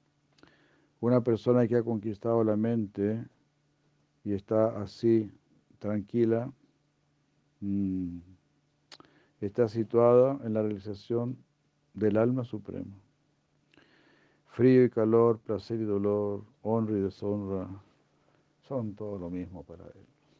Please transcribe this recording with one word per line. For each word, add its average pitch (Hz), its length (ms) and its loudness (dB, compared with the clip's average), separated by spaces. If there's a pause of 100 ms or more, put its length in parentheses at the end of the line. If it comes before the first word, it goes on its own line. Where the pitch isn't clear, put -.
(1000)
Una 120 200 4
persona 120 460 2
que 117 80 0
ha 117 80 2
conquistado 113 600 -2
la 107 120 2
mente 110 680 -2 (1000)
y 104 100 -4
está 110 480 0
así 110 480 -2 (500)
tranquila, 113 720 -2 (1080)
mm, 92 600 -4 (1200)
está 107 260 0
situada 120 800 4
en 110 80 -4
la 110 80 0
realización 107 760 -4 (560)
del 104 240 0
alma 120 280 2
suprema. 98 500 -12 (1500)
Frío 127 380 6
y 117 40 2
calor, 117 500 4
placer 110 420 -6
y - 20 -2
dolor, 101 640 -2 (160)
honra 110 360 -2
y 98 40 0
deshonra, 98 640 -6 (960)
son 110 340 -8
todo 104 240 -10
lo 87 100 -10
mismo 90 340 -12
para 85 220 -20
él. - 200 -20 (340)